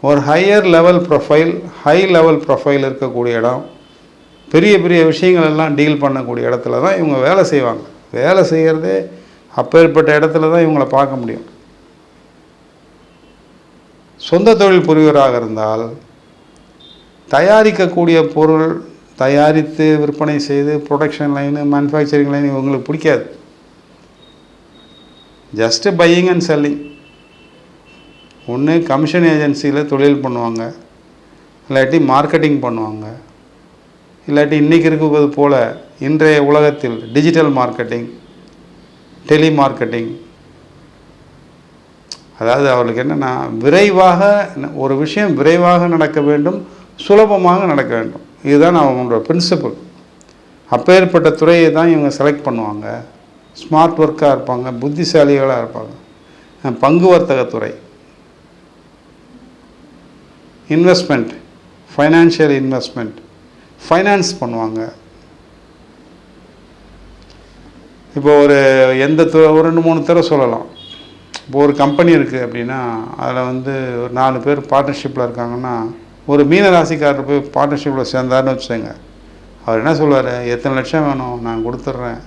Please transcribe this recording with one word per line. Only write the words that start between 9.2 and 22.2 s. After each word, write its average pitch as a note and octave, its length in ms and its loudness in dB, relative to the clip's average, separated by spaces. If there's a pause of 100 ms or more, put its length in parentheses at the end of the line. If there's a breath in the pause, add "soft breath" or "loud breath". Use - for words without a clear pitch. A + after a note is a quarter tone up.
அப்பேற்பட்ட D#3 480 2 (100)
இடத்துல D#3+ 340 0
தான் E3+ 120 2
இவங்கள D3 200 0 (120)
பார்க்க C3+ 260 -2
முடியும். A2+ 240 -10 (2750)
சொந்த G#3 320 4
தொழில் F#3 300 4
புரிவராக D3 500 4
இருந்தால் A2 460 -6 (1500)
தயாரிக்கக்கூடிய F3 840 2 (160)
பொருள் D#3 340 2 (520)
தயாரித்து D3+ 640 0 (160)
விற்பனை D3 340 -2 (120)
செய்து C#3+ 260 -2 (140)
ப்ரொடக்ஷன் D3+ 500 -2
லைனு, C#3+ 240 -4 (100)
மேனுஃபேக்சரிங் C#3+ 640 0